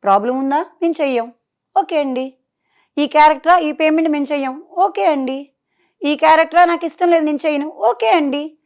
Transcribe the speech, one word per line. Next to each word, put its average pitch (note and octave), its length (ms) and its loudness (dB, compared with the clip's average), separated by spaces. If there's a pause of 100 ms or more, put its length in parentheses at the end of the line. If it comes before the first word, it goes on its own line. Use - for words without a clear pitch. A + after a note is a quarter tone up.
ప్రాబ్లం G#3 360 0
ఉందా? C#4 280 -4 (160)
మేము E4+ 180 -2
చెయ్యం, B3 320 -4 (460)
ఓకే E4 220 -2
అండి. C4 340 -6 (640)
ఈ C#4+ 80 0
క్యారెక్టరా, D#4 520 4
ఈ D4+ 140 -2
పేమెంట్ D#4 380 0
మేము D4 220 -2
చెయ్యం, C#4 300 -6 (160)
ఓకే G4+ 260 0
అండి. C#4 460 -4 (540)
ఈ D4 120 0
క్యారెక్టరా, D#4+ 480 4
నాకు E4+ 220 -2
ఇష్టం F4 240 -2
లేదు, E4 140 2
నేను D4+ 220 -2
చేయను, D4 220 -2
ఓకే A4 420 -2
అండి. D4 560 -2